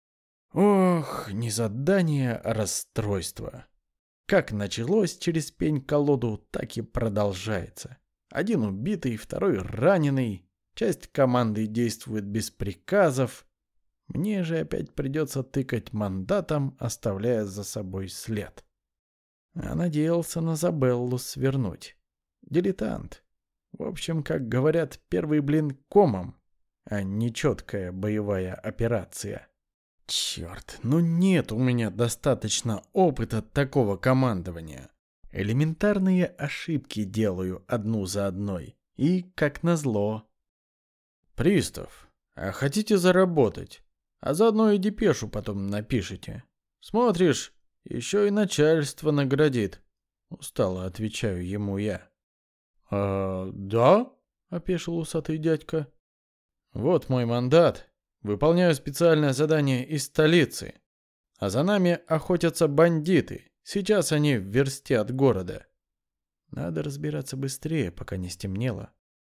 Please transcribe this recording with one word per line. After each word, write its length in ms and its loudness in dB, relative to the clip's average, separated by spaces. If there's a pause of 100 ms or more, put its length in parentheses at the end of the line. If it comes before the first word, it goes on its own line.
(540)
Ох, 800 4
не 160 -4
задание, 840 2
а 200 -2
расстройство. 1120 -4 (600)
Как 280 2
началось 640 -2
через 340 -2
пень-колоду, 1000 0
так 280 -8
и 40 -4
продолжается. 1160 -4 (340)
Один 320 0
убитый, 540 -4
второй 400 -2
раненый. 920 0 (240)
Часть 340 -2
команды 600 2
действует 580 -4
без 260 -4
приказов. 960 0 (640)
Мне 360 -2
же 160 -2
опять 360 -6
придется 480 -4
тыкать 500 -4
мандатом, 840 -2
оставляя 680 -2
за 180 -8
собой 440 -8
след. 580 -10 (920)
А 200 -6
надеялся 680 -2
на 140 -2
Забеллу 600 0
свернуть. 800 -4 (440)
Дилетант. 840 -4 (500)
В 100 -10
общем, 400 -6
как 240 -4
говорят, 520 0 (100)
первый 320 0
блин 360 0 (120)
комом, 460 4 (500)
а 180 -2
не 300 -2
четкая 580 -4
боевая 600 -2
операция. 960 -6 (580)
Черт, 760 -6
ну 160 4
нет 520 4
у 60 -4
меня 320 2
достаточно 960 -2 (100)
опыта 480 2
такого 560 0
командования. 920 -2 (400)
Элементарные 960 2
ошибки 760 -6
делаю 640 -2
одну 380 -2
за 220 -2
одной. 500 -6 (180)
И 280 2 (120)
как 280 -2
назло. 680 0 (1040)
«Пристав, 720 0 (280)
а 160 -6
хотите 460 2
заработать? 840 4 (380)
А 120 -2
заодно 380 4
и 60 4
депешу 500 0
потом 400 -6
напишите. 760 -4 (360)
Смотришь, 720 2 (300)
еще 420 -2
и 40 4
начальство 840 2
наградит», 680 0 (480)
устало 560 -4
отвечаю 600 -6
ему 320 -4
я. 300 -4 (800)
«А, 640 -2
да?» 600 4 (380)
опешил 480 -4
усатый 400 -4
дядька. 540 -2 (840)
«Вот 360 0
мой 160 2
мандат. 640 2 (320)
Выполняю 520 4
специальное 600 2
задание 520 2
из 200 -4
столицы. 680 2 (640)
А 120 -2
за 120 0
нами 460 4
охотятся 600 2
бандиты. 840 2 (100)
Сейчас 500 0
они 260 4
в 60 -2
версте 540 0
от 160 0
города». 520 2 (840)
Надо 300 -4
разбираться 560 -6
быстрее, 540 -4
пока 260 -10
не 120 -6
стемнело. 600 -6 (300)